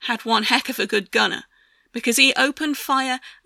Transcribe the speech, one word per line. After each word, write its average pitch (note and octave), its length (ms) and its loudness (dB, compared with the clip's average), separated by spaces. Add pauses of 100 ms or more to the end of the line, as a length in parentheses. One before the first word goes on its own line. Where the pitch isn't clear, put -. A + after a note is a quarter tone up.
had - 240 -4
one A3 200 2
heck - 240 0
of B3+ 100 -6
a G3+ 80 -2
good G3+ 240 -2
gunner, G#3+ 340 0 (500)
because A#3+ 240 0
he C4+ 160 6
opened C#4+ 420 0
fire C4 440 0 (260)